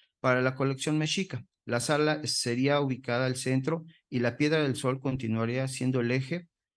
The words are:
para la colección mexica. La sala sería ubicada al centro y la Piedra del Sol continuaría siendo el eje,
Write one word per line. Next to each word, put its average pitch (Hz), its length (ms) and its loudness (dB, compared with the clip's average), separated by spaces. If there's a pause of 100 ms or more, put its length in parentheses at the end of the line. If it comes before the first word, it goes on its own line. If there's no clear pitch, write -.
(220)
para 127 200 4
la 131 140 2
colección 135 420 0
mexica. 156 460 -2 (220)
La 117 160 0
sala 151 440 2
sería 131 540 2
ubicada 127 460 0
al 127 100 0
centro 135 480 0 (260)
y 123 100 0
la 120 180 2
Piedra 151 260 2
del 131 140 0
Sol 131 240 -2
continuaría 127 680 -2
siendo 127 320 0
el 120 120 0
eje, 135 360 -2 (300)